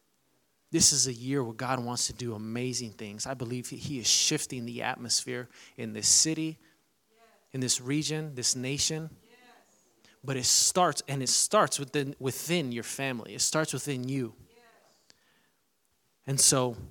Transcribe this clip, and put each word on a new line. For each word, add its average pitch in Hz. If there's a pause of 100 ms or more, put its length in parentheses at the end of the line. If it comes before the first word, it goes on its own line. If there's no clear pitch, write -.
(720)
This 156
is 135
a 131
year 127
where 113
God 127
wants 120
to 127
do 117
amazing 117
things. 107
I 135
believe 123
he, 139
he 135
is 107
shifting -
the 120
atmosphere 120 (280)
in 113
this 107
city, 160 (920)
in 131
this 127
region, 147
this 127
nation. 147 (1080)
But 131
it 123
starts, -
and 139
it 120
starts -
within, 139
within 135
your 117
family. 127
It 127
starts -
within 131
you. 131 (1900)
And 135
so, 127 (140)